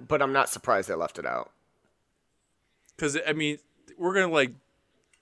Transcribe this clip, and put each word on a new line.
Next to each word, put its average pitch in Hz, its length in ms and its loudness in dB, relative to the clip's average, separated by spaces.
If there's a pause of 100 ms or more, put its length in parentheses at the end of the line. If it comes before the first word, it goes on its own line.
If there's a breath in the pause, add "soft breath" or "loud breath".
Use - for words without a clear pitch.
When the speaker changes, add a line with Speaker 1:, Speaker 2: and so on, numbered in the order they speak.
Speaker 1:
but 147 160 2
I'm 135 100 0
not 135 160 4
surprised 101 400 0
they 95 80 -2
left 82 240 -4
it 71 60 -6
out. 62 260 -6 (1500)
Speaker 2:
'Cause, 147 200 -2 (100)
I 156 60 2
mean, 151 240 -2 (400)
we're 180 160 -2
gonna, 185 180 2
like, 135 200 4 (720)